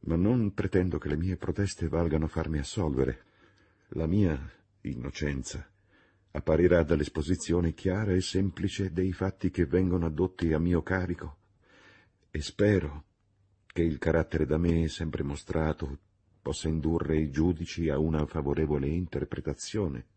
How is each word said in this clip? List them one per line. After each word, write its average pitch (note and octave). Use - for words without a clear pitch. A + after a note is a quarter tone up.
ma -
non G#2+
pretendo F2+
che -
le D2
mie F2
proteste F2+
valgano D#2+
a -
farmi D#2
assolvere. C#2
La D#2+
mia E2+
innocenza C2+
apparirà E2
dall'esposizione E2
chiara G2
e F#2
semplice F#2+
dei F#2
fatti F#2
che F2+
vengono F2+
addotti E2
a D#2
mio E2+
carico, F2
e D2
spero D#2+
che -
il E2
carattere D#2+
da D2
me E2
sempre D#2+
mostrato C#2+
possa D2+
indurre D#2+
i D#2
giudici E2
a C#2+
una D#2
favorevole D2
interpretazione D2+